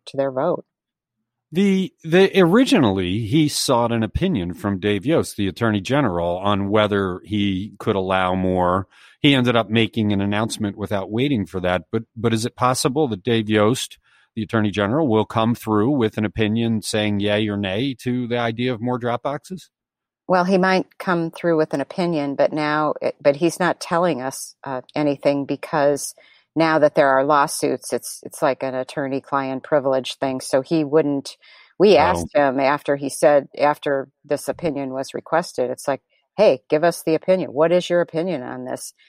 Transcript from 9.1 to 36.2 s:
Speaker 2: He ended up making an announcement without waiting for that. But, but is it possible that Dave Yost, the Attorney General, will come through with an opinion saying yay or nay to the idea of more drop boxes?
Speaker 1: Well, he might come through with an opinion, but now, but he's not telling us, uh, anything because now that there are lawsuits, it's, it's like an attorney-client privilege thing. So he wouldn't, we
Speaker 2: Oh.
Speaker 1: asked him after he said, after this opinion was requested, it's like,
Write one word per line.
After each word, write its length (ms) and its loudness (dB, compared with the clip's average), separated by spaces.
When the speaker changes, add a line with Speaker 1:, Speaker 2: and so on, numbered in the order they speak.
Speaker 2:
He 120 4
ended 220 2
up 140 0
making 420 2
an 80 2
announcement 580 -2
without 320 -6
waiting 360 -2
for 160 -8
that. 280 0
But, 140 -4
but 160 0
is 120 0
it 120 -10
possible 500 0
that 160 -8
Dave 260 0
Yost, 480 0
the 80 -6
Attorney 280 0
General, 360 0
will 180 2
come 300 0
through 360 0
with 260 0
an 80 0
opinion 560 -2
saying 400 -2
yay 260 0
or 80 -2
nay 460 -4
to 260 -4
the 100 -2
idea 360 -2
of 80 -8
more 160 -2
drop 260 -4
boxes? 460 -10
Speaker 1:
Well, 160 4
he 140 2
might 400 0
come 340 -2
through 240 -2
with 180 0
an 60 -2
opinion, 560 -4
but 160 2
now, 440 0
but 160 2
he's 240 0
not 180 0
telling 420 0
us, 320 -10
uh, 160 -6
anything 520 0
because 680 -2
now 260 2
that 160 4
there 140 6
are 140 4
lawsuits, 680 0
it's, 300 -6
it's 180 -16
like 220 0
an 120 -4
attorney-client 880 -4
privilege 540 0
thing. 240 -4
So 200 0
he 220 0
wouldn't, 540 -2
we 160 8
Speaker 2:
Oh. 40 6
Speaker 1:
asked 360 0
him 240 2
after 380 0
he 120 -6
said, 380 4
after 520 0
this 240 -4
opinion 420 -6
was 220 -8
requested, 560 -2
it's 180 -10
like, 140 -2